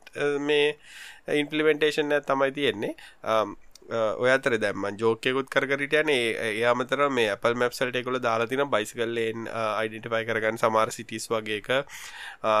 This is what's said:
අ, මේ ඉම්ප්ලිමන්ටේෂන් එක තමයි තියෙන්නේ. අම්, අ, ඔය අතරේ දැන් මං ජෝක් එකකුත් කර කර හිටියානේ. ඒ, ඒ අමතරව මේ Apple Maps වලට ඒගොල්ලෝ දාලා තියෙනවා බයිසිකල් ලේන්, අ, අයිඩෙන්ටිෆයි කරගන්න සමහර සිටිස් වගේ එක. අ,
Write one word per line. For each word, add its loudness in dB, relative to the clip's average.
අ, -2
මේ 2
ඉම්ප්ලිමන්ටේෂන් 2
එක 2
තමයි 2
තියෙන්නේ. -2
අම්, 0
අ, -2
ඔය 2
අතරේ 2
දැන් 0
මං -4
ජෝක් 0
එකකුත් 0
කර 0
කර -2
හිටියානේ. 2
ඒ, -4
ඒ 0
අමතරව 2
මේ 2
Apple 0
Maps 0
වලට -2
ඒගොල්ලෝ -2
දාලා 2
තියෙනවා -2
බයිසිකල් -2
ලේන්, -4
අ, -4
අයිඩෙන්ටිෆයි -2
කරගන්න 0
සමහර 4
සිටිස් -10
වගේ -2
එක. -4
අ, 0